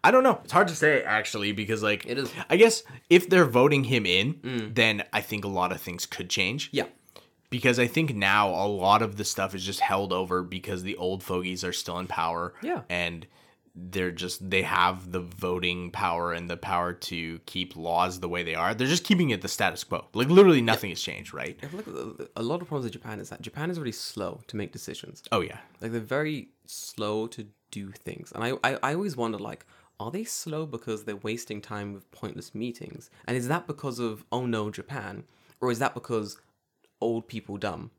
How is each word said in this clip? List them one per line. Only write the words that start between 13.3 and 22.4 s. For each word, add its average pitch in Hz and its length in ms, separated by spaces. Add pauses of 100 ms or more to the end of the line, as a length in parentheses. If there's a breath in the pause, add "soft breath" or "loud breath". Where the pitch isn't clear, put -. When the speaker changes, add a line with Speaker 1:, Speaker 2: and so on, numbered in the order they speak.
Speaker 1:
they're 90 360
just, 90 400
they 95 120
have 92 480
the 92 80
voting 90 720
power 87 420
and 85 160
the 85 80
power 87 360
to 82 540
keep 90 280
laws 85 440
the 87 100
way 87 140
they 82 120
are. 87 200
They're 127 120
just 170 160
keeping 175 280
it 101 100
the - 60
status 87 360
quo. - 300
Like, 127 160
literally 175 320
nothing 113 300
has - 100
changed, - 320
right? 69 280
Speaker 2:
If 143 100
you 180 60
look 214 100
at - 80
the, - 400
a 113 80